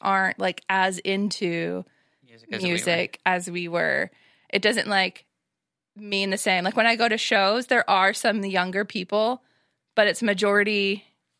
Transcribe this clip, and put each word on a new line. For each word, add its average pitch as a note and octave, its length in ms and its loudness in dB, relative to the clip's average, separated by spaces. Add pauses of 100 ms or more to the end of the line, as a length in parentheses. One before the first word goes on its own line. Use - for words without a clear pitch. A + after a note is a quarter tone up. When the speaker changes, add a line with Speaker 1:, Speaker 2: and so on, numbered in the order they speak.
Speaker 1:
aren't, F#3+ 380 0
like, F#3 300 -2
as F#3+ 320 0
into F3+ 840 -4 (420)
Speaker 2:
Music - 260 -20
as G3+ 100 -6
we F#3 60 -2
were. F3 40 0
Speaker 1:
music - 540 -2
as F3+ 240 0
we F3 180 -6
were. E3 420 0 (400)
It G3 120 -2
doesn't, G#3+ 260 0
like, F#3+ 380 -2 (680)
mean G3+ 360 -4
the F#3+ 80 -2
same. F#3 260 0
Like, F#3+ 120 -2
when A3 100 2
I A3+ 100 2
go A#3 120 2
to A3 100 0
shows, A3 480 2
there B3 220 2
are G3 260 4
some G#3 300 0
younger F#3+ 400 -2
people, G#3+ 580 -2 (520)
but G#3 120 4
it's F#3+ 160 0
majority G3+ 840 2 (360)